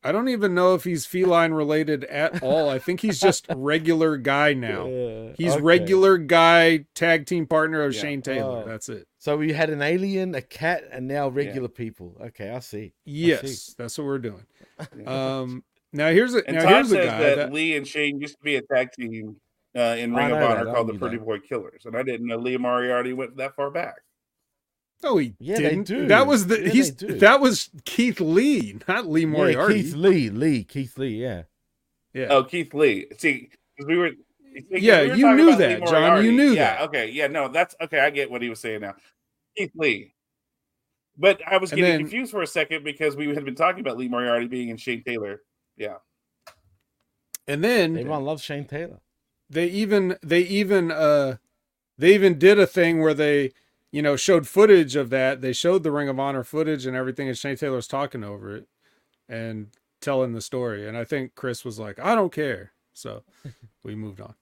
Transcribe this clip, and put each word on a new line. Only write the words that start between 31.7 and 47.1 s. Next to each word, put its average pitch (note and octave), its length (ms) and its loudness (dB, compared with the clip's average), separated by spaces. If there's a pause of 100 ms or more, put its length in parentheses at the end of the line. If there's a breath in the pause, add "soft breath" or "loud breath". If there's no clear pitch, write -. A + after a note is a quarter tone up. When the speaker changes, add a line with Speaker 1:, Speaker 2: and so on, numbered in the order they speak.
Speaker 1:
Yeah. B2+ 160 -6
Speaker 3:
Oh, C3+ 140 4
Keith E3 280 -8
Lee. C3+ 340 0 (120)
See, C3+ 300 -4 (280)
'cause C#3+ 120 -14
we E3 80 0
were, F3 140 -2 (440)
see, - 80 -20
'cause F#3+ 180 -6
Speaker 1:
Yeah, F#3+ 220 8
Speaker 3:
we C#3 60 4
were - 80 0
Speaker 1:
you B3 80 6
Speaker 3:
talking C4 140 8
Speaker 1:
knew E4 100 10
Speaker 3:
about C4 100 8
Lee E3+ 80 6
Speaker 1:
that, - 140 0
John. E3+ 120 2
You D#3 80 6
Speaker 3:
Moriarty. F3+ 360 6
Speaker 1:
knew C#4 160 6
Speaker 3:
Yeah, C3+ 240 2
Speaker 1:
that. C3+ 60 -2
Speaker 3:
okay, C#3 280 -4
yeah, C#3+ 160 -2
no, C#3 220 -2
that's, E3 320 0
okay, D#3+ 180 -4
I C#3 120 4
get C#3 200 -4
what A#2+ 120 -6
he B2 60 -4
was A2+ 120 -10
saying A2 220 -8
now. G2 120 -10 (640 soft breath)
Keith G3 180 -6
Lee. G#2+ 400 -4 (1040)
But F#3+ 300 4
I F#3+ 80 2
was F#3 160 -2
Speaker 1:
And D3+ 80 0
Speaker 3:
getting F3+ 140 4
Speaker 1:
then D#3 80 0
Speaker 3:
confused A3+ 280 -8
for G3+ 120 -6
a D#3 40 -4
second D#3 380 -6
because D3 320 -4
we D3 180 -6
had D3 100 -6
been C3 120 -10
talking F3+ 240 0
about B2 160 -6
Lee B2+ 120 -6
Moriarty A#2+ 380 -2
being B2 220 -8
in A2+ 80 -10
Shane A#2 260 -8
Taylor. G#2 400 -10 (340)
Yeah. G#2 200 -10 (1500)